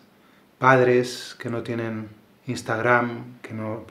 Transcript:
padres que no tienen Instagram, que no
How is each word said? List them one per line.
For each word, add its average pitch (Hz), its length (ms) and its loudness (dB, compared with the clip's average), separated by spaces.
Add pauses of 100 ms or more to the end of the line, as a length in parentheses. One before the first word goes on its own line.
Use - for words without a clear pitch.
(580)
padres 123 800 4
que 123 100 -10
no 117 140 -6
tienen 113 460 -6 (380)
Instagram, 120 920 0
que - 140 -14
no 110 360 -8